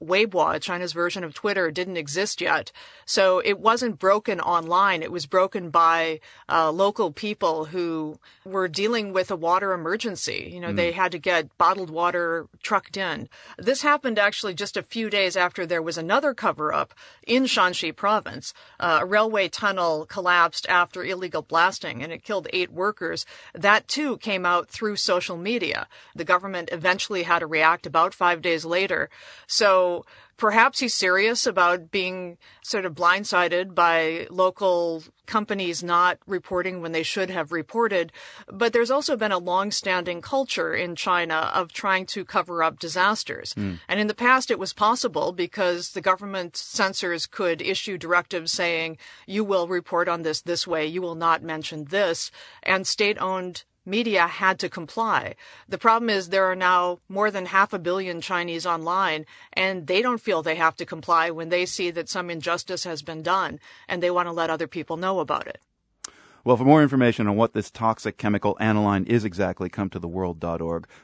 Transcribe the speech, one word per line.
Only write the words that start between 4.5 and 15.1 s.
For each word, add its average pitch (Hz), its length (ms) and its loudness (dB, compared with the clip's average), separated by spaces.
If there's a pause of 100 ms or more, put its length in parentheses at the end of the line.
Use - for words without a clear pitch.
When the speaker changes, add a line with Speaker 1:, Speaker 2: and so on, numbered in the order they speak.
Speaker 1:
It - 80 -8
was 160 160 -8
broken 185 440 0
by, 165 500 2 (280)
uh, 160 220 4
local 190 400 2
people 165 540 -2
who 160 560 -6 (240)
were 190 240 -2
dealing 202 440 -2
with 185 200 -2
a 185 40 -2
water 180 360 2
emergency. 175 800 -4
You 180 80 -12
know, 175 80 -8
Speaker 2:
Mm. - 80 -4
Speaker 1:
they 170 160 2
had 180 200 0
to 175 60 -6
get 165 400 0
bottled 180 320 2
water 170 560 -2 (160)
trucked - 340 -2
in. 180 320 -6 (300)
This 254 240 0
happened 285 360 2
actually 208 360 0
just 202 220 -6
a 185 60 -2
few 226 260 -6
days 190 260 2